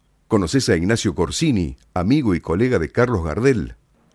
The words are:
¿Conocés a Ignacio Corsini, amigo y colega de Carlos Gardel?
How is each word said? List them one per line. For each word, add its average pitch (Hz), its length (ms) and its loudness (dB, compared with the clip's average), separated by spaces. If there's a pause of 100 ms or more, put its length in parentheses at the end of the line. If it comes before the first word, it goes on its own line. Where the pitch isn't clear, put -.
(280)
¿Conocés 107 400 0
a 104 80 4
Ignacio 92 400 0
Corsini, 90 600 -2 (180)
amigo 104 420 0
y 78 40 -2
colega 110 380 0
de 82 120 -4
Carlos 120 340 0
Gardel? 87 500 -2 (400)